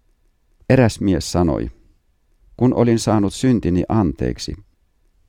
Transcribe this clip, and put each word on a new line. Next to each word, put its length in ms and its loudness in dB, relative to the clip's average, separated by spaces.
Eräs 300 4
mies 320 -2
sanoi, 400 -2
"Kun 160 2
olin 260 2
saanut 340 0
syntini 560 0
anteeksi, 680 -4